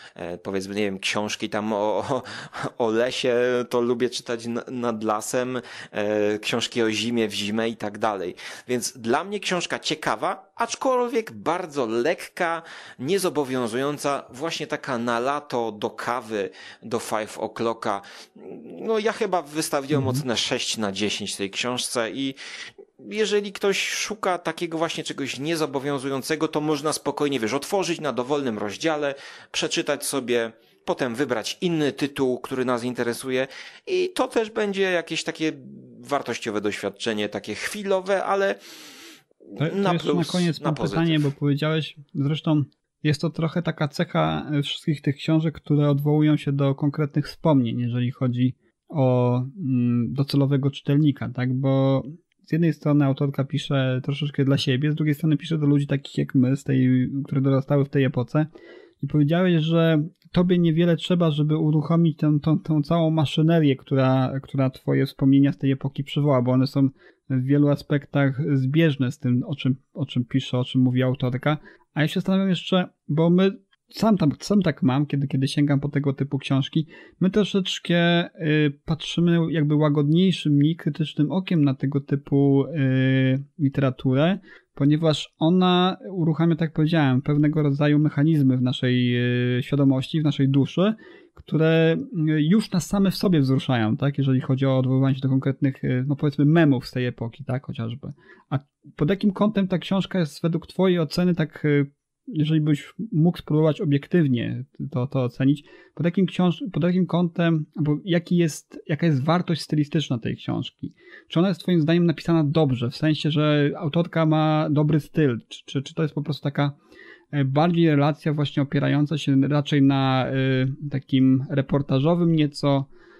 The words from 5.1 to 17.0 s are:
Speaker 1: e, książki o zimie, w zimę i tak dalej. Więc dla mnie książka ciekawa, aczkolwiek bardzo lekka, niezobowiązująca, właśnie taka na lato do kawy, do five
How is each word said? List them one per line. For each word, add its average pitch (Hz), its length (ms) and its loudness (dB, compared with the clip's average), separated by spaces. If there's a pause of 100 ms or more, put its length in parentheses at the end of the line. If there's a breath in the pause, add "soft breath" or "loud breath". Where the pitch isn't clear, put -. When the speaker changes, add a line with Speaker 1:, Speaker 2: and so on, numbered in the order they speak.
Speaker 1:
e, 104 480 0
książki 120 420 -4
o 110 100 2
zimie, 110 360 -2
w 101 60 -8
zimę 104 360 -4
i 113 80 -8
tak 107 200 -8
dalej. 101 380 -4 (320 loud breath)
Więc 123 300 -4
dla 123 260 -2
mnie 202 160 -8
książka 175 400 -4
ciekawa, 143 760 -4
aczkolwiek 240 760 -2
bardzo 143 540 -4
lekka, 151 760 -4 (380 loud breath)
niezobowiązująca, 139 1300 -2
właśnie 147 380 -8
taka 143 300 -6
na 117 220 0
lato 131 520 -4
do 104 180 -6
kawy, 110 600 -4 (320 loud breath)
do 113 180 -4
five 107 380 -6